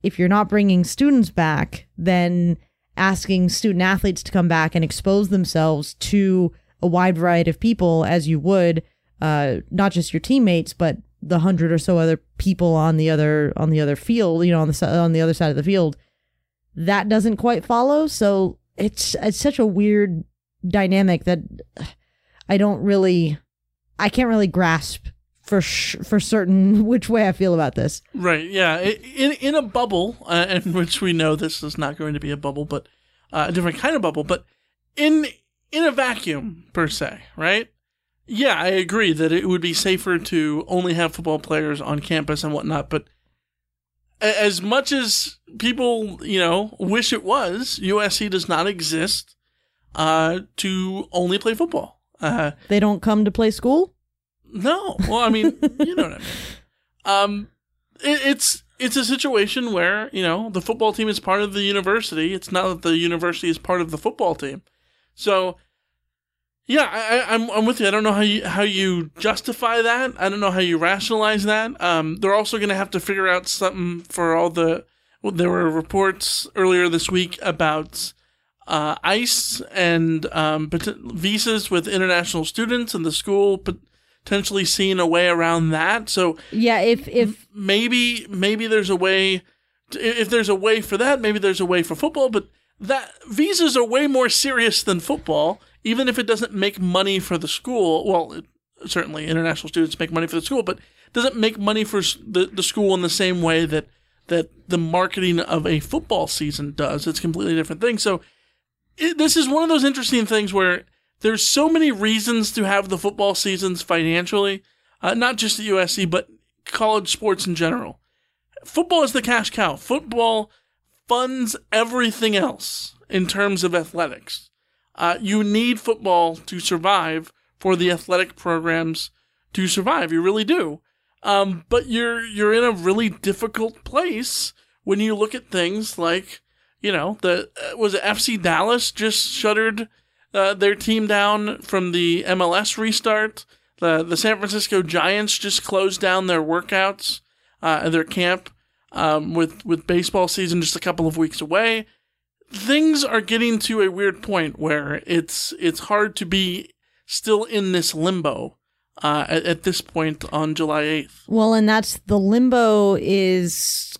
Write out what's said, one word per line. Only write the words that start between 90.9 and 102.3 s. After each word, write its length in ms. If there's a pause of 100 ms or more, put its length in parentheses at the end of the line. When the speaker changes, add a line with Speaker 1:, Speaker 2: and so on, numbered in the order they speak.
Speaker 2:
that, 260
maybe 180
there's 200
a 60
way 160
for 140
football, 340
but 200 (300)
that, 300 (180)
visas 480
are 80
way 220
more 240
serious 540
than 160
football, 600 (240)
even 240
if 120
it 80
doesn't 260
make 260
money 380
for 220
the 80
school. 600
Well, 260
it, 120 (400)
certainly 400
international 440
students 280
make 140
money 160
for 80
the 80
school, 180
but 160
it 360
doesn't 240
make 200
money 260
for 160
s-, 240
the, 220